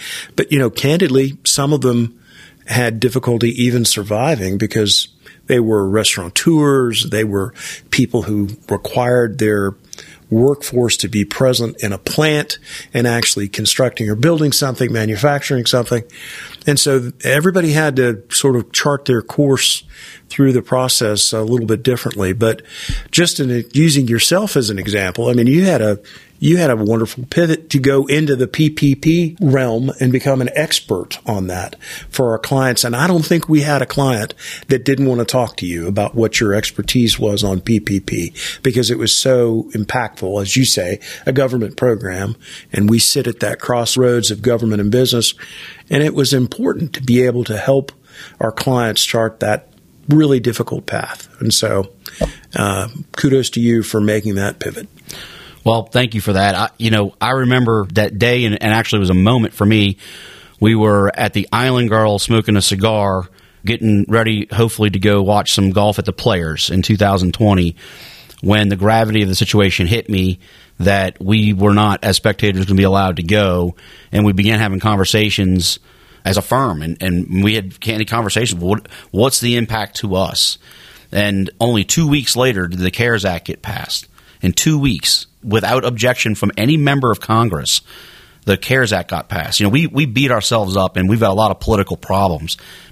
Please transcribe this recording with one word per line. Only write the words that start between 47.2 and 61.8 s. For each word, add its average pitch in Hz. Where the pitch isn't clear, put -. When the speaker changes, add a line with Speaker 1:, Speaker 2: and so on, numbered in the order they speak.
Speaker 1:
able 120
to 107
help 135
our 113
clients 120
chart 113
that 107
really 147
difficult 117
path. -
And 113
so, 104
uh, 101
kudos 131
to 117
you 117
for 107
making 104
that 98
pivot. -
Speaker 2:
Well, 113
thank 123
you 110
for 101
that. 95
I, 92
you 113
know, 104
I 117
remember 123
that 104
day, 120
and, 104
and 107
actually 113
it -
was 92
a -
moment 107
for 104
me. 104
We 110
were 101
at 110
the 101
Island 123